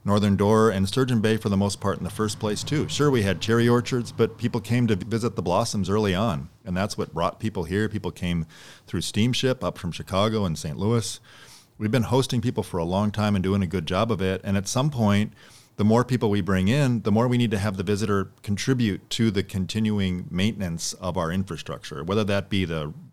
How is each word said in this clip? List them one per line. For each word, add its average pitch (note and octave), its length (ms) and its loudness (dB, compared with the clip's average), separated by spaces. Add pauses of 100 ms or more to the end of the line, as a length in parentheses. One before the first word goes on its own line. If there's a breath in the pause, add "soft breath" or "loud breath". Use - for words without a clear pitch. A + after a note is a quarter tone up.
Northern G2+ 320 2
Door A2 360 6
and F#2+ 160 0
Sturgeon B2+ 340 2
Bay A2 160 2
for G#2+ 120 -2
the G2 80 2
most G2 220 0
part G2 200 -2
in - 40 -8
the F2 60 -6
first G#2+ 300 -4
place, G#2+ 240 -2
too. C3 260 -2
Sure, C#3+ 220 2
we A#2+ 100 2
had F#2+ 180 0
cherry A#2 300 4
orchards, A#2+ 420 2
but - 280 0
people A#2 200 -2
came A#2 280 2
to G#2+ 80 4
visit G2+ 400 -4
the F2+ 80 -4
blossoms F#2+ 440 0
early G2+ 280 2
on, F2 340 -2 (160)
and F2+ 100 -4
that's G2 220 -2
what - 160 -6
brought E2+ 260 -2
people G2+ 260 -4
here. G2 220 -2
People G2 220 -6
came E2+ 380 -2 (400 loud breath)
through F2+ 140 -4
steamship B2 600 0
up F2+ 140 -4
from E2+ 140 -8
Chicago G2+ 520 -2
and E2 140 -2
Saint D2 220 -8
Louis. A2 400 0 (580 loud breath)
We've G#2+ 140 -2
been A#2 120 2
hosting B2 380 2
people A2 220 -2
for - 160 -4
a E2 40 0
long G2 280 0
time G#2 240 0
and F2+ 80 0
doing G2 180 2
a F2+ 60 0
good F2 180 -2
job G2+ 260 0
of E2+ 100 0
it. F#2+ 220 0
And G2 140 0
at G2+ 100 -2
some C#3 220 0
point, G#2+ 440 2 (440 loud breath)
the G#2 80 2
more A2+ 180 6
people A#2 260 0
we G2+ 120 2
bring F#2 260 2
in, B2 340 2
the G#2+ 100 0
more A2+ 160 4
we B2 120 2
need A#2 100 2
to G#2+ 80 0
have G2+ 180 -2
the F#2+ 60 -6
visitor G2 480 0 (140)
contribute G#2+ 680 0
to A2+ 200 2
the F#2+ 100 0
continuing F#2+ 880 -2
maintenance F2+ 640 -2
of F2+ 240 -6
our E2 140 0
infrastructure, E2+ 720 -6
whether G2+ 200 0
that G2+ 260 0
be F#2+ 160 0
the D#2 280 -4 (200)